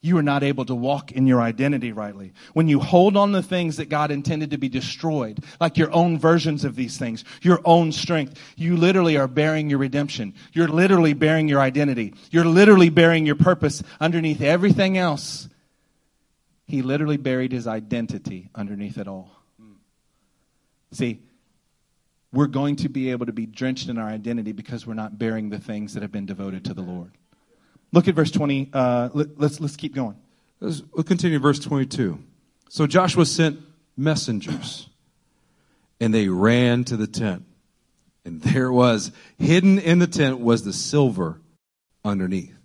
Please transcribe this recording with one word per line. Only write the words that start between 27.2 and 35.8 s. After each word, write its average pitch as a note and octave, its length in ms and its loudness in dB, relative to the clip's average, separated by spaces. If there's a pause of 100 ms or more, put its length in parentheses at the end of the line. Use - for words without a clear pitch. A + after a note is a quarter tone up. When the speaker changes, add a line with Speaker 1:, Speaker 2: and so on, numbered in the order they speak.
Speaker 1:
Look F3 160 4
at F#3+ 60 0
verse D#3 160 0
twenty. C#3 420 -2
Uh, B2 440 0
let, D3 240 -6
let's, D3 200 -2
let's D3+ 160 -8
keep D3+ 200 -10
going. A#2 200 -6 (440)
Speaker 2:
Let's, - 240 -8 (100)
we'll E3 100 -4
continue E3 360 0
verse C#3+ 180 2
twenty-two. C3 600 -4 (500)
So - 160 -2
Joshua F3 400 4
sent D#3 360 0 (360)
messengers, C#3+ 880 -6 (1120)